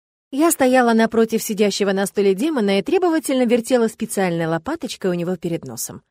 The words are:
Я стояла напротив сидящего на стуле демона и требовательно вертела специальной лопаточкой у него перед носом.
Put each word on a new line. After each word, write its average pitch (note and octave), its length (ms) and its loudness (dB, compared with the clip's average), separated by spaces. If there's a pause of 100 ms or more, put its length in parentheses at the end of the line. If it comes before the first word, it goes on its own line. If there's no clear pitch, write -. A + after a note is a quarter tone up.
(320)
Я D#4 200 2
стояла B3+ 420 4
напротив A3+ 500 2
сидящего G3+ 480 0
на G3 140 0
стуле G3+ 280 0
демона G#3 460 0
и G3 40 -4
требовательно D#4+ 640 0
вертела A3+ 440 2
специальной F#3 560 -2
лопаточкой F#3 680 -4
у - 20 -2
него F3 220 -4
перед E3+ 300 -6
носом. A#2 460 -12